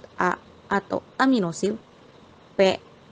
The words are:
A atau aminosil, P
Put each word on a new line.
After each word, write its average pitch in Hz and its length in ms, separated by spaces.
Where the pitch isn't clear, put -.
A 180 160
atau - 320
aminosil, 214 640
P 190 160